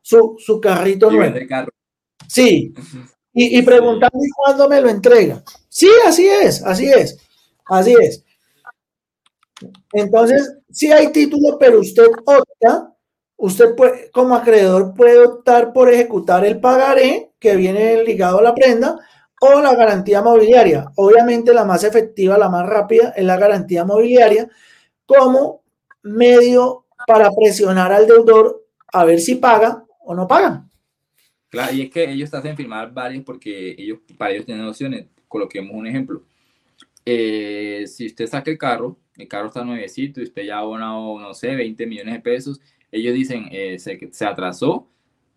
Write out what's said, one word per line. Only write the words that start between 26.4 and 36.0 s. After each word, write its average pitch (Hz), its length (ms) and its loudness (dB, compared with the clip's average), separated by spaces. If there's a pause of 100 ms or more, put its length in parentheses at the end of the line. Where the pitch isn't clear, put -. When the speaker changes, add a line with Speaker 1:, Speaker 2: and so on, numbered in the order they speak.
Speaker 1:
para 214 260 4
presionar 190 600 0
al 208 140 0
deudor 226 580 4 (280)
a 180 120 0
ver 170 160 2
si 254 140 -4
paga 240 500 0 (200)
o 190 100 -12
no 180 120 -8
paga. 294 380 -2 (840)
Speaker 2:
Claro, 127 260 -10
y 135 80 -6
es 135 80 -14
que 165 200 -6
ellos 143 200 -12
te 151 60 -16
hacen 147 200 -14
firmar 120 360 -16
varios 131 320 -16
porque 101 540 -16
ellos, 107 200 -16 (180)
para 101 160 -8
ellos 107 140 -12
tienen 110 200 -16
opciones. 110 400 -14 (200)
Coloquemos 98 480 -14
un 110 120 -16
ejemplo. 123 360 -12 (840)